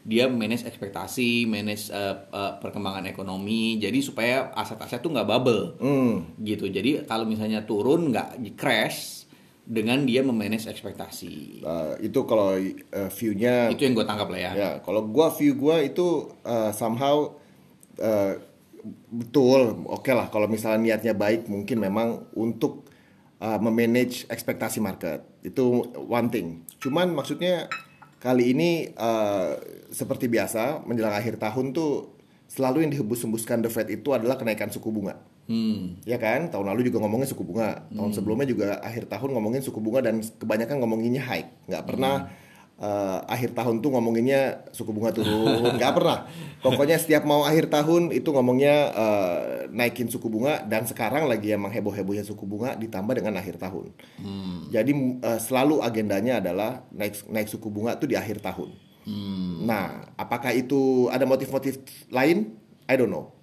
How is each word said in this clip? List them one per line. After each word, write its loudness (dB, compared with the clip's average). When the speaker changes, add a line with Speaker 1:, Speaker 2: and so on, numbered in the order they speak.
Speaker 1:
Dia 2
manage 0
ekspektasi, -2
manage, -4
eh, -6
eh, -6
perkembangan -8
ekonomi. -4
Jadi 0
supaya -2
aset-aset -8
tuh -4
nggak 0
bubble. 2
Speaker 2:
Hmm. 2
Speaker 1:
Gitu. -4
Jadi 0
kalau -4
misalnya -2
turun 2
nggak -2
di -10
crash -2
dengan 0
dia 4
memanage 0
ekspektasi. -12
Speaker 2:
Eh, -4
itu 0
kalau, 4
eh, -2
view-nya 2
Speaker 1:
Itu 0
yang 4
gua 2
tangkap -2
lah -6
ya. -4
Speaker 2:
Ya, 0
kalau -2
gua, 4
view 2
gua 4
itu, 2
eh, 0
somehow, 0
eh, 2
betul. 4
Oke -4
lah, 2
kalau 2
misalnya 2
niatnya 0
baik, 2
mungkin -2
memang 0
untuk, -2
eh, -2
memanage 2
ekspektasi -6
market. -4
Itu 2
one 0
thing. -2
Cuman 0
maksudnya -2
kali 4
ini, 4
eh, 0
seperti -4
biasa 0
menjelang 0
akhir -2
tahun -2
tuh -2
selalu 2
yang 2
dihembus-hembuskan -2
The 2
Fed -2
itu -4
adalah 2
kenaikan -2
suku -6
bunga. -4
Speaker 1:
Hmm. -2
Speaker 2:
Ya -2
kan? 0
Tahun -4
lalu 2
juga 2
ngomongnya 0
suku -6
bunga. -2
Tahun -4
Speaker 1:
Hmm. -2
Speaker 2:
sebelumnya 0
juga 0
akhir -8
tahun -6
ngomongin 0
suku -6
bunga 0
dan 0
kebanyakan -2
ngomonginnya 0
high. -4
Nggak -6
pernah, 0
Speaker 1:
Hmm. -10
Speaker 2:
eh, -2
akhir -2
tahun 0
tuh 2
ngomonginnya 2
suku -8
bunga 0
turun. 0
Speaker 1:
<laughs> 4
Speaker 2:
Nggak 4
pernah. 2
Pokoknya 4
setiap 4
mau 4
akhir 4
tahun 4
itu 0
ngomongnya, 6
eh, 2
naikin 0
suku -4
bunga, 0
dan -2
sekarang -2
lagi 0
emang 0
heboh-hebohnya -4
suku -10
bunga -4
ditambah -4
dengan -2
akhir -6
tahun. -10
Speaker 1:
Hmm. -8
Speaker 2:
Jadi, 2
eh, 0
selalu 2
agendanya 0
adalah -2
naik, -6
naik -2
suku -8
bunga -2
tuh -4
di 2
akhir -2
tahun. -8
Speaker 1:
Hmm. -6
Speaker 2:
Nah, 0
apakah -4
itu 2
ada 2
motif-motif 0
lain? 4
I 4
don't 4
know. -6